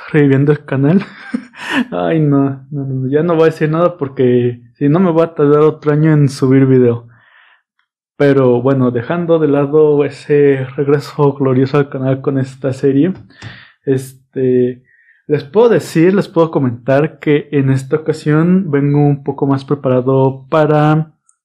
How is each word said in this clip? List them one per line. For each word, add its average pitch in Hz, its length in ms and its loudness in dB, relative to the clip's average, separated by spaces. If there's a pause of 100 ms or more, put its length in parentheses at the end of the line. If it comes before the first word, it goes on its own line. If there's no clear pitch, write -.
(120)
reviviendo 143 400 2
el 147 140 -2
canal. 143 380 0 (460)
<laughs> - 420 -6
Ay, 170 280 -2
no, 139 520 -2
no, 139 140 -8
no, 131 240 -6
ya 147 140 0
no 175 120 0
voy 160 80 2
a 160 80 4
decir 156 180 -4
nada 170 280 -2
porque 123 640 0 (120)
si 143 160 -2
no 151 100 2
me 185 120 2
voy 160 120 2
a 165 120 -6
tardar 147 260 2
otro 151 300 0
año 151 200 2
en 147 180 2
subir 135 360 2
video. 123 420 2 (1080)
Pero 135 440 2
bueno, 127 300 0
dejando 165 480 -2
de 156 80 0
lado 147 560 2
ese 139 640 0 (100)
regreso 143 580 -2
glorioso 131 440 0
al 143 120 0
canal 131 320 -4
con 139 160 -4
esta 131 360 -6
serie, 143 400 0 (720)
este, 127 1000 -4 (440)
les 143 160 -2
puedo 233 260 0
decir, 170 440 0
les 190 140 -2
puedo 160 240 0
comentar 135 680 -2
que 147 320 -2
en 135 180 0
esta 135 280 -2
ocasión 156 720 -2
vengo 143 280 0
un 143 240 0
poco 139 240 -4
más 135 160 -2
preparado 135 840 -2
para 151 640 0 (320)